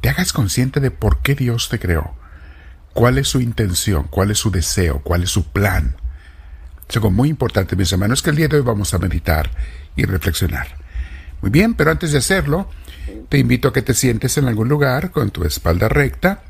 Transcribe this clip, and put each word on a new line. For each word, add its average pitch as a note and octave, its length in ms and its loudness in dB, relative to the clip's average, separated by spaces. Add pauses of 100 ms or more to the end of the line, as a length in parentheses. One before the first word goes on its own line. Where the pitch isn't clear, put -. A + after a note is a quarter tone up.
te A#2+ 80 0
hagas D#3 240 -2
consciente B2+ 480 0
de C3 100 0
por - 300 2
qué C#3 120 2
Dios A#2+ 360 0
te A#2 100 -2
creó, E2+ 340 0 (800)
cuál B2 280 4
es C3+ 100 0
su C#3 100 2
intención, G#2 680 0
cuál G2 220 0
es G#2 60 0
su - 140 0
deseo, E2+ 500 0
cuál E2+ 220 0
es F#2 60 -2
su - 160 0
plan. G2 500 0 (920)
Es - 80 -10
algo G#2+ 160 4
muy A#2+ 180 4
importante, A2 460 0
mis F#2 160 2
hermanos, G#2 320 0
que E3+ 80 2
el D3 40 2
día D#3+ 120 2
de D3+ 80 2
hoy C#3+ 80 4
vamos G#2 320 0
a - 20 2
meditar E2 540 0 (440)
y - 100 2
reflexionar. E2 680 -2 (640)
Muy G2+ 120 -2
bien, G#3 240 4
pero D3+ 160 2
antes D#3 220 -2
de D3 40 2
hacerlo, E3+ 500 0 (600)
te D3 80 2
invito B2 300 2
a A#2+ 60 2
que C3 100 0
te B2+ 100 0
sientes B2 460 0
en C#3 80 2
algún A2 220 0
lugar C#3+ 420 0
con A#2 180 0
tu E2 140 -4
espalda E2+ 440 0
recta C#3+ 640 0